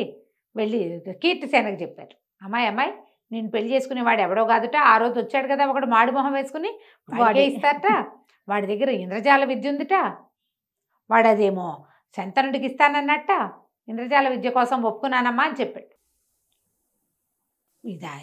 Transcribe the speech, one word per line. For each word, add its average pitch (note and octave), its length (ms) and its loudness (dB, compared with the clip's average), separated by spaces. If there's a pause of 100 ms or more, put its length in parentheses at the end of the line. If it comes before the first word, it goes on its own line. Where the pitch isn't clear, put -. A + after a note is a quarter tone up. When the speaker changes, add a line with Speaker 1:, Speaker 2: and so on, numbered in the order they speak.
(560)
Speaker 1:
వెళ్ళి A3 240 -2 (340)
కీర్తిసేనకి B3 680 -2
చెప్పారు, - 340 -12 (260)
"అమ్మాయి, A3 260 -2
అమ్మాయి, C4 260 -2 (380)
నేను A3 180 -6
పెళ్లి A3+ 240 -4
చేసుకునే C4+ 280 -2
వాడు A3+ 200 2
ఎవడో A3 240 2
కాదుట, A#3 320 0
ఆ A#3 200 6
రోజు A#3+ 220 0
వచ్చాడు C4+ 280 -2
కదా C#4 180 2
ఒకడు C4+ 200 0
మాడు A#3 260 4
మొహం C#4 220 -2
వేసుకుని, C#4 380 -6 (380)
వాడికే A#3+ 140 0
Speaker 2:
వాడే. A#3 220 4
Speaker 1:
ఇస్తారట, C4+ 420 0 (600)
వాడి G3+ 200 -2
దగ్గర G#3+ 220 -2
ఇంద్రజాల A3 560 2
విద్య C4 240 -4
ఉందిట, C#4+ 260 -2 (1120)
వాడదేమో G#3 580 4 (500)
శంతనుడికి C4 480 -2
ఇస్తానన్నట్ట, D4 680 0 (560)
ఇంద్రజాల B3 420 2
విద్య B3 200 -2
కోసం B3 320 0
ఒప్పుకున్నానమ్మా" A#3+ 600 0
అని D#4 180 -2
చెప్పాడు. - 280 -8 (2000)
"ఇదా E3 360 -12